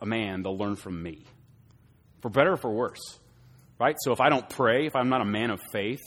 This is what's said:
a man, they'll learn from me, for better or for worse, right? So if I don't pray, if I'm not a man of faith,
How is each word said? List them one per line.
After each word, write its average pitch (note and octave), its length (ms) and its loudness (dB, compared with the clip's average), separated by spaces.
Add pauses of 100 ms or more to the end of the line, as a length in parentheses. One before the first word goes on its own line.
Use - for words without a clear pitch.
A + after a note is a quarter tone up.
a G2+ 40 -10
man, G2+ 380 -2
they'll F#2+ 140 -4
learn G#2 180 -2
from F#2 260 -10
me, E2 240 -12 (960)
for A#2+ 80 -6
better C#3+ 240 4
or D#3 40 0
for A#2+ 140 -4
worse, - 480 -6 (600)
right? C#3+ 200 2
So B2+ 140 0
if A#2+ 80 0
I C#3 80 8
don't C3+ 180 2
pray, B2+ 380 2
if D3+ 100 -6
I'm B2+ 140 2
not C3 120 2
a G#2 40 0
man G#2+ 240 0
of G2 100 -2 (120)
faith, A2 360 -4